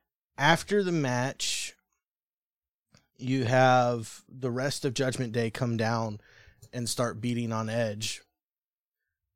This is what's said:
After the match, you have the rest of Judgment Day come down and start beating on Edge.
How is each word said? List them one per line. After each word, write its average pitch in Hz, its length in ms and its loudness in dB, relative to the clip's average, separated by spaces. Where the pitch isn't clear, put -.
After 165 420 4
the 180 100 0
match, 131 840 -2
you 131 260 -2
have 123 840 4
the 127 220 -6
rest 131 360 -4
of 127 80 -2
Judgment 127 380 -2
Day 113 180 0
come 120 260 -2
down 113 420 -2
and 120 160 -6
start 117 320 -4
beating 117 320 -2
on 110 160 -2
Edge. 110 540 -4